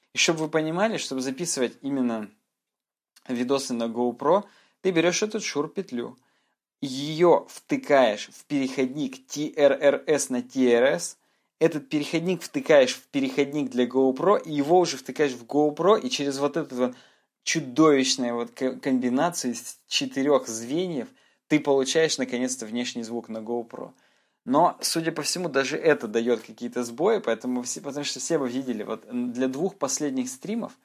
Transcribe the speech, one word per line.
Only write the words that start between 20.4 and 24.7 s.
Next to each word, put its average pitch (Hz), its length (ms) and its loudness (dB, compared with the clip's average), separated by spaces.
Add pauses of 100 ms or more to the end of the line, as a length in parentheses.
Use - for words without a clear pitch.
звеньев 127 600 -6 (400)
ты 151 100 4
получаешь 143 600 2
наконец-то 127 480 -4
внешний 120 360 -6
звук 117 280 -10
на 110 80 -8
GoPro. 120 540 -8 (520)
Но, 151 360 2